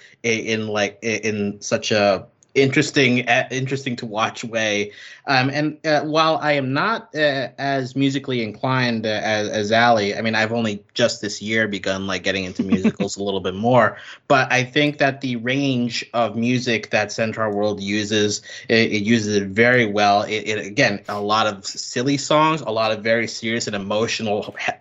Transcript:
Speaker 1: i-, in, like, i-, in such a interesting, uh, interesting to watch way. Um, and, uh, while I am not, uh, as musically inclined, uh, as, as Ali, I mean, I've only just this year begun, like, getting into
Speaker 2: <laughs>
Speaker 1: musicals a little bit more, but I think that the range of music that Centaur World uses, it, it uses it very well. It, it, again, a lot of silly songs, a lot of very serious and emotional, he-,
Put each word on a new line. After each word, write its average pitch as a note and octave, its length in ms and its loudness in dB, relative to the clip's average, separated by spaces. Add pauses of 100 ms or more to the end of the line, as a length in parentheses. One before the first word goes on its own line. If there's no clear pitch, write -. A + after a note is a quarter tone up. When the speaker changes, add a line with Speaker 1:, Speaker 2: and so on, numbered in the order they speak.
(260)
Speaker 1:
i-, - 20 2
in, A2 400 -2
like, G#2 340 -2
i-, G#2+ 220 -2
in G#2 380 -2
such - 300 -2
a G2+ 360 2 (260)
interesting, C3 720 4
uh, B2 240 4
interesting C3 460 -4
to - 80 -8
watch A2+ 400 -4
way. G#2+ 440 -2 (380)
Um, C3 220 2
and, D3+ 360 -4
uh, D3+ 180 2
while D#3 340 2
I D3 160 0
am C3+ 180 0
not, F#3 420 -2
uh, C#3 440 0
as C3+ 400 -2
musically C3+ 460 0
inclined, A#2+ 640 0
uh, A2 40 0
as, G#2+ 400 -2
as G#2 240 -2
Ali, A2 420 4
I G#2+ 60 -4
mean, A2 140 -2
I've A2 180 0
only A2 280 -2 (120)
just A#2 280 0
this G2+ 200 -6
year A2 260 0
begun, F#2+ 400 -4
like, F#2 160 -4
getting F#2+ 220 -2
into F#2 180 -6
Speaker 2:
<laughs> F#2+ 80 0
Speaker 1:
musicals - 460 0
a G2+ 60 -6
little G2 180 -2
bit F#2 140 -4
more, A2+ 420 4 (320)
but C3 240 4
I B2+ 100 2
think D3 360 0
that C3+ 200 2
the B2+ 160 -4
range B2 800 -2
of A2+ 240 0
music A#2+ 540 0
that G#2+ 200 0
Centaur A2 420 -2
World G2+ 280 -2
uses, G#2 600 0 (280)
it, A2+ 240 4
it G#2 100 0
uses G#2+ 320 2
it G2 140 0
very A#2+ 360 4
well. G#2 360 4
It, G#2+ 260 -4
it, G#2+ 180 -4
again, G2+ 440 0
a G#2 100 -6
lot G#2+ 280 2
of G2 180 -6
silly - 500 -2
songs, D#3 460 2
a A2 100 -6
lot A2 220 0
of G2+ 100 -6
very A2+ 240 0
serious A2+ 400 -4
and G#2+ 80 -6
emotional, G#2 800 -4
he-, - 240 -4